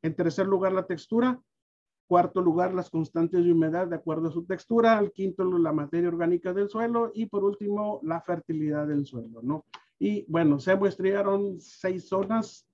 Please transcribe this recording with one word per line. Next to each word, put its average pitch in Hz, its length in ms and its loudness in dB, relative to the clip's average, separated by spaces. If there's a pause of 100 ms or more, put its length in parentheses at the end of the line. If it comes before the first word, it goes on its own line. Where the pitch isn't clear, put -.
En 160 100 -2
tercer 175 320 0
lugar, 190 280 2
la 190 120 -2
textura. 233 560 0 (640)
Cuarto 175 340 2
lugar, 180 340 2
las 180 160 -4
constantes 165 540 0
de 175 80 4
humedad 165 360 2
de 170 80 -4
acuerdo 160 340 -2
a - 20 -8
su 170 140 -6
textura. 226 520 4
Al 202 140 0
quinto, 190 320 -4
la 170 300 2
materia 156 340 0
orgánica 170 460 0
del 202 160 0
suelo. 233 440 -2
Y 220 120 -4
por 202 180 -2
último, 208 600 -2
la 165 180 -4
fertilidad 151 680 -4
del 147 180 -2
suelo, 113 360 -14
¿no? 147 240 -6 (340)
Y 208 320 -2
bueno, 156 280 2
se 185 160 2
muestrearon 196 840 0
seis - 480 -8
zonas 214 680 -4